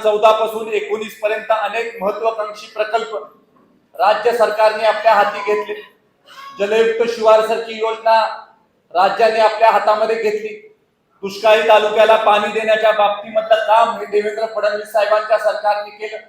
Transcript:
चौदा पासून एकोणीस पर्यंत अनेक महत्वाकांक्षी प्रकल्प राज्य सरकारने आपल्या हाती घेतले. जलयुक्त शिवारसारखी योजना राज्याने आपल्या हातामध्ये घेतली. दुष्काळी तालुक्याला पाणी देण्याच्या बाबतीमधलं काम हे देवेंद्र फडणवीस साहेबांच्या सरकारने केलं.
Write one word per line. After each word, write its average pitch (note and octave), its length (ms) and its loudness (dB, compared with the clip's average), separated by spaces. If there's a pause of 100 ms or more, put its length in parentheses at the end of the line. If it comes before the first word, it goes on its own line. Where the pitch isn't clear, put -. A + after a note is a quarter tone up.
चौदा G#3+ 320 4
पासून A3 380 -2
एकोणीस G#3 500 -6
पर्यंत A3 320 -4
अनेक A3 500 -4
महत्वाकांक्षी G#3+ 720 -6
प्रकल्प A3 400 -4 (800)
राज्य G#3+ 380 0
सरकारने G#3+ 540 0
आपल्या G#3+ 280 2
हाती G#3 300 0
घेतले. G#3 300 -4 (840)
जलयुक्त A3 520 0
शिवारसारखी A3 680 2
योजना A3+ 400 0 (760)
राज्याने A3 460 2
आपल्या G#3+ 300 4
हातामध्ये G#3+ 460 0
घेतली. G#3+ 400 -4 (640)
दुष्काळी G#3+ 460 2
तालुक्याला G#3+ 500 4
पाणी G#3 340 2
देण्याच्या A3 400 0
बाबतीमधलं G#3+ 760 0
काम A3+ 320 2
हे G#3 80 -10
देवेंद्र G#3 480 -2
फडणवीस G#3 380 -4
साहेबांच्या G#3+ 480 0
सरकारने G#3 500 -2
केलं. G#3+ 280 -12 (100)